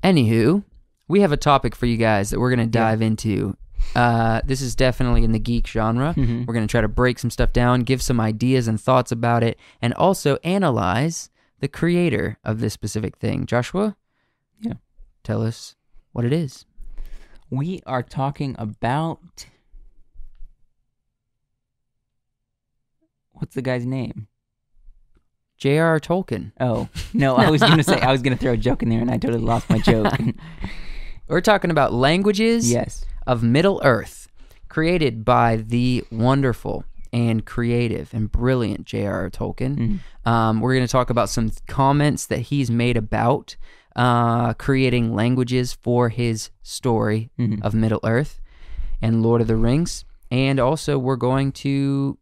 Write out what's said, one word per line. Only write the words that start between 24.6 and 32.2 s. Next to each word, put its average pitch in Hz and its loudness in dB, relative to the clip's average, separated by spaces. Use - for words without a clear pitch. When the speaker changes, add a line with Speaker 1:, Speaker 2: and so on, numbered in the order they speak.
Speaker 1:
J 139 0
R 165 4
R 160 2
Tolkien. 165 -4
Speaker 2:
Oh, 120 -2
no, 135 2
I 131 6
was 151 4
gonna 170 6
say, - 2
I 127 2
was 131 0
gonna 127 0
throw 127 0
a 117 2
joke 117 0
in 117 -2
there 113 0
and 120 -2
I 117 -2
totally 117 -2
lost 117 0
my - 2
joke. 110 2
Speaker 1:
<laughs> - -10
We're 175 2
talking 190 4
about 143 4
Languages 196 2